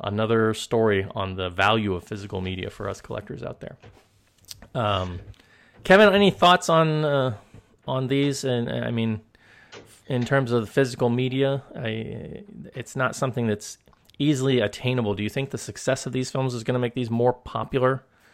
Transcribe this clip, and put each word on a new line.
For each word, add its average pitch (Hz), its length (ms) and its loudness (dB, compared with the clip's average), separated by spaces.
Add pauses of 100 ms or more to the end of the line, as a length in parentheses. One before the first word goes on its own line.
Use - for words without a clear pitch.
another 110 540 0
story 107 580 2
on 95 220 -6
the 92 160 -4
value 101 420 2
of 87 100 -4
physical 101 380 -10
media 92 300 -6
for 101 180 -8
us 95 100 -8
collectors - 440 -12
out - 160 -12
there. - 180 -16 (960)
Um, 92 460 -2 (640)
Kevin, 202 300 8
any 202 180 6
thoughts 180 360 4
on, 160 380 4
uh, 135 300 2 (520)
on 131 200 -2
these? 139 360 0
And, 123 280 -2
I 120 180 -4
mean, 113 320 -2 (840)
in 123 180 0
terms 135 260 2
of 120 100 4
the 104 100 -8
physical 123 380 2
media, 131 520 0 (140)
I, 113 680 -8 (300)
it's - 220 -12
not 131 200 -2
something 123 300 -2
that's 104 320 -4 (400)
easily 135 440 2
attainable. 120 520 0
Do 95 80 -4
you 104 80 -2
think 135 220 -6
the 120 80 -6
success - 480 -4
of 127 60 -6
these 131 180 -4
films 131 240 -2
is 113 80 -8
gonna 123 160 0
make 120 160 -2
these 120 160 -2
more 120 220 2
popular, 127 720 -2 (300)